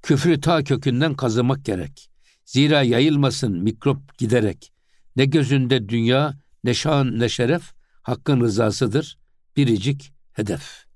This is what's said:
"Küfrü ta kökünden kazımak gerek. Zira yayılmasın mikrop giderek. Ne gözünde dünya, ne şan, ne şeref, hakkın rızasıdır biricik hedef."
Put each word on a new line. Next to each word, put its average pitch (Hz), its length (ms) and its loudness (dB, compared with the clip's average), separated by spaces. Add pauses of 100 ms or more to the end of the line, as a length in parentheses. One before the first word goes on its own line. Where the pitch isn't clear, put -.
"Küfrü 147 380 2
ta 160 220 0
kökünden 139 500 -2
kazımak 127 520 -2
gerek. 90 440 -8 (360)
Zira 147 360 2
yayılmasın 127 800 2
mikrop 139 540 -4
giderek. 107 560 -2 (420)
Ne 131 100 2
gözünde 135 640 0
dünya, 127 500 0 (240)
ne 123 100 0
şan, 135 460 0
ne 117 100 0
şeref, 135 440 -4 (280)
hakkın 127 400 -2
rızasıdır 113 760 -2 (400)
biricik 127 560 -2 (180)
hedef." - 540 -8 (100)